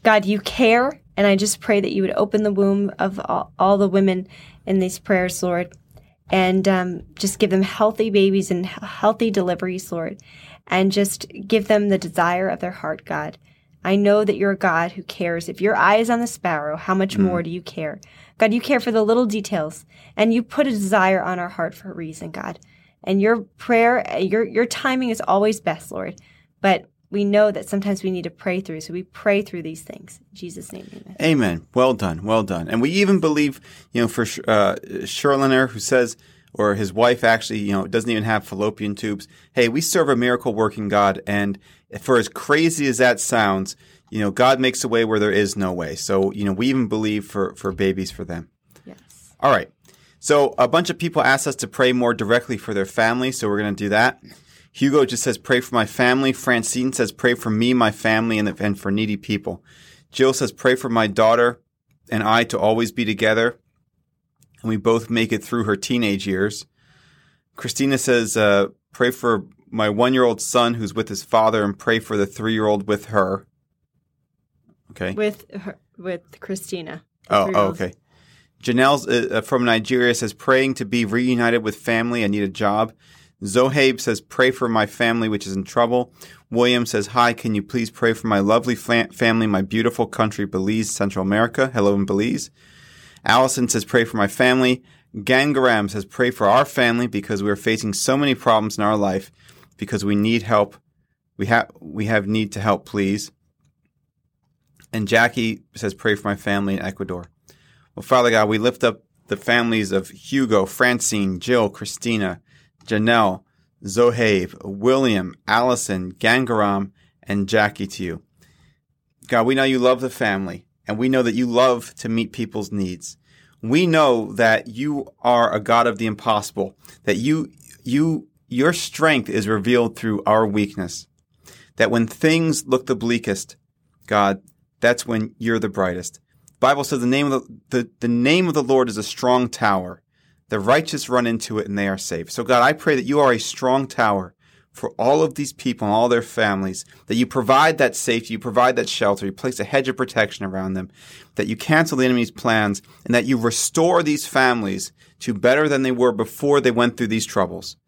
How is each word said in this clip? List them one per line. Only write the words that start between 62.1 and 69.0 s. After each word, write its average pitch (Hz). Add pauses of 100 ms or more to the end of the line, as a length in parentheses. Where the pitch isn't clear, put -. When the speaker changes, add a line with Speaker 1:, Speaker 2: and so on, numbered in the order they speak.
Speaker 2:
and 110
I 113
to 117
always 110
be 117
together, 110 (1040)
and 110
we 110
both 113
make 113
it 101
through 120
her 104
teenage 101
years." 101 (880)
Christina 135
says, 117
uh, 101 (260)
"Pray 123